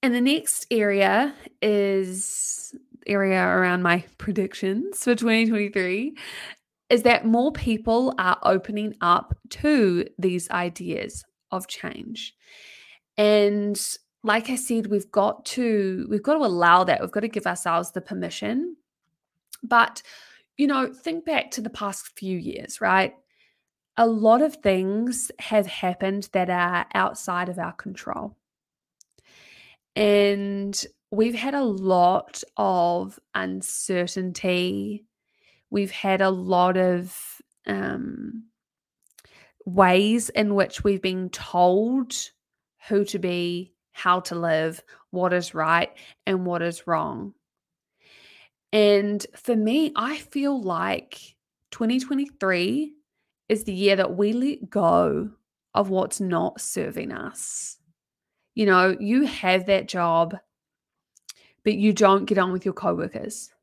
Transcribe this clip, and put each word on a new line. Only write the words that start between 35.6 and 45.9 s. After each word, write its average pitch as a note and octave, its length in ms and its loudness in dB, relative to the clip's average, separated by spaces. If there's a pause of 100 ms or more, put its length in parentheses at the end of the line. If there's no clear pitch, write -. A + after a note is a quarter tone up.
We've G3+ 200 -2
had F#3+ 300 0
a F#3+ 100 4
lot F#3 460 2
of, F3+ 400 0 (500)
um, - 800 -8 (1200)
ways F#3+ 640 4
in G#3 240 0
which - 280 0
we've G3 200 0
been F#3 280 -2
told A3 840 2 (760)
who G3+ 160 2
to G3+ 140 -6
be, F3 560 -4 (180)
how F3+ 280 0
to F3+ 140 -8
live, D#3+ 480 0 (280)
what F3+ 220 0
is F3+ 200 -2
right E3 380 0 (340)